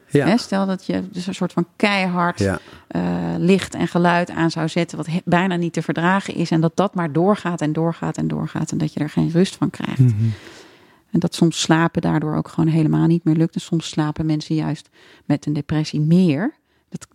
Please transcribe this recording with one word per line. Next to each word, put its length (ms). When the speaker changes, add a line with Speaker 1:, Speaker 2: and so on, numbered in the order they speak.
Speaker 1:
Ja. 180
Speaker 2:
Hè, 120
stel 280
dat 200
je 240
dus 160
een 80
soort 180
van 140
keihard, 640
Speaker 1:
Ja. 200
Speaker 2:
eh, 500
licht 360
en 140
geluid 420
aan 200
zou 180
zetten, 280
wat 100
he-, 180
bijna 320
niet 160
te 100
verdragen 520
is, 160
en 100
dat 160
dat 180
maar 180
doorgaat 480
en 120
doorgaat 440
en 120
doorgaat 440
en 60
dat 140
je 80
er 100
geen 200
rust 260
van 140
krijgt. 280
Speaker 3:
Mhm. 260
Speaker 2:
En 100
dat 140
soms 260
slapen 420
daardoor 340
ook 120
gewoon 220
helemaal 360
niet 180
meer 100
lukt. 200
En 60
soms 280
slapen 380
mensen 280
juist 340
met 220
een 60
depressie 480
meer. 540
Dat, 260